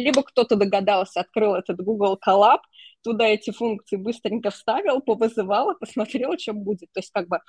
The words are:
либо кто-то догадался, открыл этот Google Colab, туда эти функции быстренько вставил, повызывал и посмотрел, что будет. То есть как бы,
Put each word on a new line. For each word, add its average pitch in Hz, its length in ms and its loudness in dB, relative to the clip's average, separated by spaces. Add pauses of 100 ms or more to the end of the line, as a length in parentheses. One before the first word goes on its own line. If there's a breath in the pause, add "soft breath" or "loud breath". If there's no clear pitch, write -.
либо 277 200 2
кто-то 233 320 2
догадался, 196 680 0
открыл 214 340 0
этот 185 260 -6
Google 196 440 0
Colab, 294 340 6 (440 loud breath)
туда 226 240 0
эти 214 240 -2
функции 214 440 -4
быстренько 214 540 -4
вставил, 269 520 -2
повызывал 226 720 0
и - 80 -6
посмотрел, 285 580 -4
что 214 160 -8
будет. 202 400 -8
То 190 60 -6
есть - 120 -12
как 180 160 -4
бы, 175 200 -2